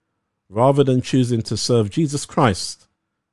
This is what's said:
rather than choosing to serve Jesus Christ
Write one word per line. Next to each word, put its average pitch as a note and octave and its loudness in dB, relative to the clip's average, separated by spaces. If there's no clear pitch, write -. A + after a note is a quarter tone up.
rather C3+ 2
than B2+ 0
choosing B2 0
to - -8
serve A2 0
Jesus D3 -4
Christ - -2